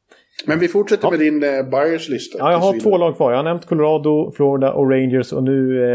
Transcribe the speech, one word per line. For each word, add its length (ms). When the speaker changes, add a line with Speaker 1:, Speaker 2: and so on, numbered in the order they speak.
Speaker 1:
Men 120
vi 80
fortsätter 380
Speaker 2:
Ja. 60
Speaker 1:
med 80
din, 240
eh, 260
Buyers-lista 680
Speaker 2:
Ja, 120
jag 80
har 120
Speaker 1:
tills 140
vidare. 80
Speaker 2:
två 120
lag 100
kvar. 160
Jag 60
har 60
nämnt 220
Colorado, 640
Florida 420
och 180
Rangers. 420
Och 100
nu, 520